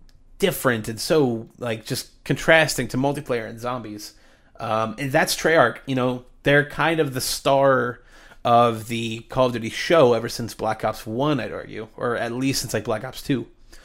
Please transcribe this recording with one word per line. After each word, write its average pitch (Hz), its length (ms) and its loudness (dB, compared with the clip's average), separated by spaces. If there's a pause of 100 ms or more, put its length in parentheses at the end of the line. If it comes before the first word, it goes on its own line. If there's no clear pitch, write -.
(380)
different 123 520 0
and 110 100 -10
so, 120 580 0
like, 113 280 -6
just - 400 -10
contrasting 143 640 2
to 135 80 -4
multiplayer 135 520 -4
and 113 100 -14
zombies. 113 540 -10 (460)
Um, 110 400 -2
and 139 120 -4
that's 170 240 2
Treyarch, 156 520 4
you 135 80 -2
know, 127 300 -2 (180)
they're 143 200 6
kind 156 360 -2
of 139 160 0
the 127 40 -6
star 135 840 2 (440)
of 117 420 4
the 113 340 -4
Call 131 260 0
of 120 60 -2
Duty 113 160 -6
show 143 440 4
ever 113 160 0
since 113 240 -8
Black 110 320 -2
Ops - 220 -4
one, 131 320 0
I'd 104 120 -6
argue, 104 360 -10 (100)
or 120 180 -2
at 117 160 -4
least 131 300 -2
since, 120 120 -6
like, 107 100 -2
Black 117 200 -4
Ops 131 200 -14
two. 135 240 -2 (380)